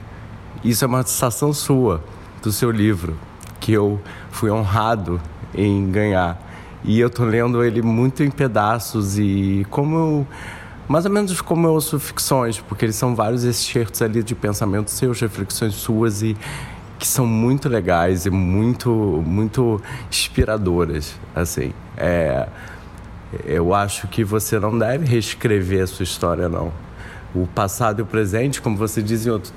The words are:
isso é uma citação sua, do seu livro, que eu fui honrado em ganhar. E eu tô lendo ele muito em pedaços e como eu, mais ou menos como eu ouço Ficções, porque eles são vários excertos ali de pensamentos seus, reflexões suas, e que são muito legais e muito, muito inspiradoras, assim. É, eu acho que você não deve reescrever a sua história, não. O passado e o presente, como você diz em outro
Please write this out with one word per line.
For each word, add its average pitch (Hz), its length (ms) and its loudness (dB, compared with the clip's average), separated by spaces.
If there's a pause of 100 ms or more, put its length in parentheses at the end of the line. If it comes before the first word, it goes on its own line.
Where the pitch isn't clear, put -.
(640)
isso 117 220 2
é 131 40 2
uma 127 140 2
citação 139 500 0
sua, 127 500 2 (400)
do 107 100 0
seu 120 180 2
livro, 101 460 2 (440)
que 110 120 0
eu 104 280 4 (300)
fui 110 200 0
honrado 104 720 2 (340)
em 98 360 2
ganhar. 92 500 2 (420)
E 110 180 4
eu 120 80 6
tô 120 160 0
lendo 120 400 2
ele 117 160 2
muito 117 420 2
em 143 80 4
pedaços 107 880 0
e 98 520 2
como 151 260 0
eu, 151 300 2 (600)
mais 165 200 2
ou 196 40 0
menos 202 300 0
como 165 260 2
eu 160 60 6
ouço 151 260 0
Ficções, 123 640 0
porque - 240 -4
eles 110 120 0
são 123 180 0
vários 113 300 2
excertos 117 580 0
ali 113 200 2
de 110 120 -4
pensamentos 104 580 -2
seus, 123 260 0
reflexões 104 560 -2
suas, 110 460 0
e 110 160 0 (640)
que - 80 -6
são 127 200 2
muito 120 420 2
legais 90 580 2
e 98 40 2
muito, 101 600 2 (340)
muito 107 560 2 (300)
inspiradoras, 87 1040 0 (200)
assim. 76 380 -2 (240)
É, 80 520 2 (960)
eu 85 300 2
acho 101 340 0
que 113 140 0
você 107 360 0
não 107 200 0
deve 127 280 2
reescrever 104 760 2
a 92 40 2
sua 92 180 -4
história, 87 440 0
não. 82 240 -2 (640)
O 90 140 2
passado 104 500 0
e 113 40 -2
o 104 40 -2
presente, 110 560 0
como 110 140 0
você 107 260 -2
diz 110 240 -2
em 123 40 2
outro 104 260 -4